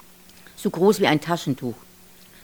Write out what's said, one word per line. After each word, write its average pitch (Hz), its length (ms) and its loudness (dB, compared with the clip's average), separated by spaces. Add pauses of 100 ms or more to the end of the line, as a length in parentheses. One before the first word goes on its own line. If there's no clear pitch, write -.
(560)
so - 140 -4
groß 190 300 2
wie 190 60 2
ein 147 140 4
Taschentuch. 143 560 -6 (680)